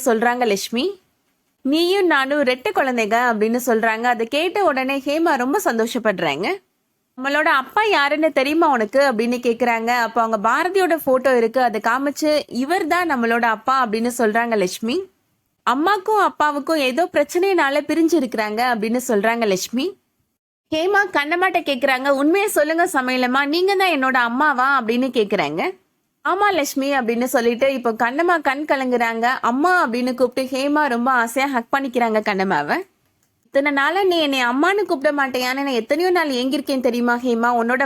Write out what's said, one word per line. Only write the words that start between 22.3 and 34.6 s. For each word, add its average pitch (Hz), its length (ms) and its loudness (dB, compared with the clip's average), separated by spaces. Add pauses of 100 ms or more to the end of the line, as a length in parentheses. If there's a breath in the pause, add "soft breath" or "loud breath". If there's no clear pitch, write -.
சொல்லுங்க 330 440 0
சமையலம்மா, 254 520 0
நீங்க 359 300 0
தான் 370 180 2
என்னோட 262 240 0
அம்மாவா?" 262 640 2
அப்படின்னு 240 280 0 (100)
கேக்குறாங்க. 185 420 -2 (680)
"ஆமா 392 220 2
லட்சுமி" 285 460 -2
அப்படின்னு 233 260 -2
சொல்லிட்டு 247 500 0
இப்போ 247 180 -2
கண்ணம்மா 269 500 0
கண் 285 260 -4
கலங்குறாங்க. 240 580 0 (160)
"அம்மா" 277 300 2 (140)
அப்படின்னு 247 280 -2
கூப்பிட்டு 262 440 -2
ஹேமா 294 300 0
ரொம்ப 240 240 0
ஆசையா 254 380 0
ஹக் 233 260 -4
பண்ணிக்கிறாங்க 233 500 0
கண்ணம்மாவை. 190 520 0 (680)
"இத்தனை 285 260 0
நாளா 294 320 0
நீ 349 140 2
என்னை 277 280 0
அம்மான்னு 330 400 2